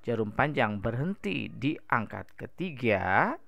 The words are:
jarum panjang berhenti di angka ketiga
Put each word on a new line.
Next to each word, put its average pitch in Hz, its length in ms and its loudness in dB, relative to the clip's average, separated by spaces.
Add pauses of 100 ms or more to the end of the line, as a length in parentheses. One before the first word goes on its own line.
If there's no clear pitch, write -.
jarum 113 320 0
panjang 120 480 2
berhenti 131 640 -4
di 113 400 -4
angka 104 480 -2
ketiga 117 960 2 (160)